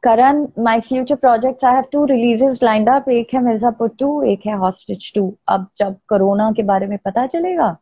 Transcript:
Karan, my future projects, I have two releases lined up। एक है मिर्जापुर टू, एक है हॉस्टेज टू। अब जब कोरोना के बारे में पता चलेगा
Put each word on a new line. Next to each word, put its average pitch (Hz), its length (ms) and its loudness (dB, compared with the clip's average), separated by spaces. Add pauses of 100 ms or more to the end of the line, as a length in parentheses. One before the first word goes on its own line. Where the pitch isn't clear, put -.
Karan, 269 400 4
my 226 340 -2
future 254 420 -4
projects, 254 400 2
I 254 100 4
have 262 120 0
two 294 160 -2
releases 247 640 2
lined 220 380 2
up। 269 80 -8
एक 233 240 -2
है 254 80 0
मिर्जापुर 226 480 0 (100)
टू, 285 240 -2
एक 202 220 0
है 214 100 -4
हॉस्टेज 190 600 -6
टू। 196 220 -2 (100)
अब 190 200 -2 (100)
जब 196 200 -4 (100)
कोरोना 202 440 0
के 214 120 -2
बारे 196 240 -2
में 202 100 -8
पता 220 300 -4
चलेगा 330 540 -2